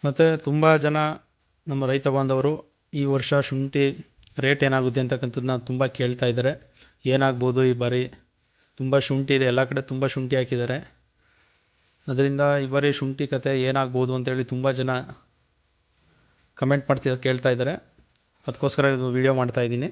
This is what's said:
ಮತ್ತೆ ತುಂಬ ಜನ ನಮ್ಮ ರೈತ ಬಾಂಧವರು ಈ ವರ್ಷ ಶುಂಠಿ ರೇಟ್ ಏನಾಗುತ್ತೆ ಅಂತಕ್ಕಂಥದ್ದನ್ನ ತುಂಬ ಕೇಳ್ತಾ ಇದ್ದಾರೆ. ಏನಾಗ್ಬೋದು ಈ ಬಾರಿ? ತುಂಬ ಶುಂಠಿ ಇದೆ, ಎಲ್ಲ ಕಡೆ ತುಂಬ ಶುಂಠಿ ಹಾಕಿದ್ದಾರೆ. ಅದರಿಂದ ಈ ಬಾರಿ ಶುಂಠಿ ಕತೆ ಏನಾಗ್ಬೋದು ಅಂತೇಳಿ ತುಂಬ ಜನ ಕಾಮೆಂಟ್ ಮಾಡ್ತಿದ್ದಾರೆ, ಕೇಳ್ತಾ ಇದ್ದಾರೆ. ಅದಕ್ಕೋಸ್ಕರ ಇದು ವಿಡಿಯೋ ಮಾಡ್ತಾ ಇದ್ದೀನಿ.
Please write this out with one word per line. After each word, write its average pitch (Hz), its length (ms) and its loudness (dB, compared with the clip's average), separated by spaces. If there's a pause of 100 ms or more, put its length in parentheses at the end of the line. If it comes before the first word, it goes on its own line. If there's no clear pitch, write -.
ಮತ್ತೆ 160 320 4
ತುಂಬ 156 400 4
ಜನ 151 200 0 (680)
ನಮ್ಮ 135 180 -2
ರೈತ 135 220 0
ಬಾಂಧವರು 135 640 0 (220)
ಈ 143 120 -2
ವರ್ಷ 135 280 0
ಶುಂಠಿ 139 500 0 (540)
ರೇಟ್ 139 260 0
ಏನಾಗುತ್ತೆ 131 380 2
ಅಂತಕ್ಕಂಥದ್ದನ್ನ 127 560 -4
ತುಂಬ 127 280 -2
ಕೇಳ್ತಾ 123 400 -2
ಇದ್ದಾರೆ. 123 480 -2 (320)
ಏನಾಗ್ಬೋದು 127 580 2
ಈ 127 100 4
ಬಾರಿ? 123 380 -2 (680)
ತುಂಬ 131 220 2
ಶುಂಠಿ 135 360 0
ಇದೆ, 131 100 4
ಎಲ್ಲ 127 180 2
ಕಡೆ 135 180 -2
ತುಂಬ 131 260 -4
ಶುಂಠಿ 131 280 -2
ಹಾಕಿದ್ದಾರೆ. 123 420 -2 (1300)
ಅದರಿಂದ 139 340 0 (220)
ಈ - 40 -4
ಬಾರಿ 143 240 2
ಶುಂಠಿ 135 360 -4
ಕತೆ 135 340 -2
ಏನಾಗ್ಬೋದು 127 540 0
ಅಂತೇಳಿ 127 280 -2
ತುಂಬ 127 280 -2
ಜನ 131 180 -2 (1700)
ಕಾಮೆಂಟ್ 139 340 0
ಮಾಡ್ತಿದ್ದಾರೆ, 127 320 0
ಕೇಳ್ತಾ 127 280 0
ಇದ್ದಾರೆ. 127 240 0 (760)
ಅದಕ್ಕೋಸ್ಕರ 139 380 0
ಇದು 127 260 0
ವಿಡಿಯೋ 127 220 2
ಮಾಡ್ತಾ 127 280 0
ಇದ್ದೀನಿ. 120 300 -2